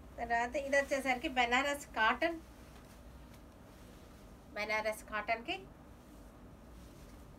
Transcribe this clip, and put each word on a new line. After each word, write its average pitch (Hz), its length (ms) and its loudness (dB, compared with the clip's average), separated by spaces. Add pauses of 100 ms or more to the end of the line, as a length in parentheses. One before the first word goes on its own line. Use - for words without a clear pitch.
(160)
తర్వాత 240 380 2 (120)
ఇది 277 120 4
వచ్చేసరికి 269 600 4
బెనారస్ 262 540 4
కాటన్, 247 440 6 (2250)
బెనారస్ 214 560 0
కాటన్‌కి 233 460 0 (1800)